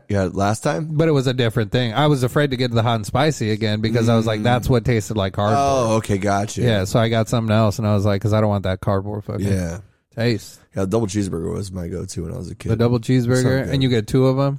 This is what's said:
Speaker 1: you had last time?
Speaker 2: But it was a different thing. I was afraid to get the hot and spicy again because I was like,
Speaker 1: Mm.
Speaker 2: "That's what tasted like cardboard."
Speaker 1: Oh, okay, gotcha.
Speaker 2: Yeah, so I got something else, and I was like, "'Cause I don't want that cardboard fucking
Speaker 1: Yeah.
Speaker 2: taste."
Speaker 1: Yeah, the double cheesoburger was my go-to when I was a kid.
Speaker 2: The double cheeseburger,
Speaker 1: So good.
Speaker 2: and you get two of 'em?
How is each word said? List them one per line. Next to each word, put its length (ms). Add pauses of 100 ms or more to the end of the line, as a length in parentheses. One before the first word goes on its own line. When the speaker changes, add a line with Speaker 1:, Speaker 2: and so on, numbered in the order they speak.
Speaker 1:
you 80
had 180
last 300
time? 260
Speaker 2:
But 160
it 60
was 160
a 40
different 380
thing. 240
I 140
was 160
afraid 260
to 60
get 160
the 100
hot 140
and 100
spicy 460
again 280
because 280
I 80
was 100
like, 140
Speaker 1:
Mm. 40
Speaker 2:
"That's 240
what 160
tasted 320
like 180
cardboard." 260
Speaker 1:
Oh, 380
okay, 200
gotcha. 440
Speaker 2:
Yeah, 200
so 160
I 100
got 200
something 260
else, 240
and 80
I 80
was 100
like, 160
"'Cause 120
I 80
don't 100
want 140
that 160
cardboard 420
fucking 240
Speaker 1:
Yeah. 320 (380)
Speaker 2:
taste." 420 (160)
Speaker 1:
Yeah, 80
the 60
double 180
cheesoburger 480
was 160
my 160
go-to 380
when 100
I 20
was 140
a 60
kid. 160
Speaker 2:
The 40
double 220
cheeseburger, 440
Speaker 1:
So 80
good. 180
Speaker 2:
and 160
you 40
get 200
two 180
of 100
'em? 220